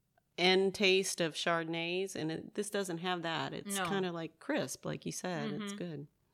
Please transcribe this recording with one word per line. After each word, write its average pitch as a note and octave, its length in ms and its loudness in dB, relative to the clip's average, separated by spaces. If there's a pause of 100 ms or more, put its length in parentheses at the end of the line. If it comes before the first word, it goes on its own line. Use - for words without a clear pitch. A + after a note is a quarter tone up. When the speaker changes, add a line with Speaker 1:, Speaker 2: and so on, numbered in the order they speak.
(380)
Speaker 1:
end F#3 360 6
taste F#3+ 460 4
of D#3+ 140 0
Chardonnays, E3+ 800 0
and D#3+ 160 -2
it, - 240 -6
this G#3 160 -2
doesn't F#3+ 280 -2
have F3+ 240 -2
that. D#3 300 -2
It's G3 240 -6
Speaker 2:
No. F#3+ 100 0
Speaker 1:
kinda, F#3+ 260 0
like, E3 260 -6
crisp, - 460 -2
like D#3+ 220 -4
you E3 60 -4
said. F#3 400 -4
It's G3+ 200 -4
Speaker 2:
Mm-hmm. G3+ 40 -8
Speaker 1:
good. D#3 300 -8 (280)